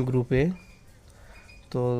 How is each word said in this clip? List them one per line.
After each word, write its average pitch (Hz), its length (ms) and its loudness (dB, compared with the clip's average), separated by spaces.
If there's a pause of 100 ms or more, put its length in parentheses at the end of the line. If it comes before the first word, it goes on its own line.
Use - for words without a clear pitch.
গ্রুপে। 127 340 0 (1300)
তো 127 80 -2 (200)